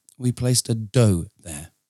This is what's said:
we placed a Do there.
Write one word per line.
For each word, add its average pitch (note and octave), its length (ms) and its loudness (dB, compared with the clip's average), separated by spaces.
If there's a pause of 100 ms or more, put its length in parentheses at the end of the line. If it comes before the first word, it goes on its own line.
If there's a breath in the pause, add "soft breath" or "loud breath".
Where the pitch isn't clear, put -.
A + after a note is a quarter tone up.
(180)
we B2 160 -2
placed B2 340 -2
a A#2 80 -2
Do G#2 520 2 (140)
there. D#2+ 300 -16 (180)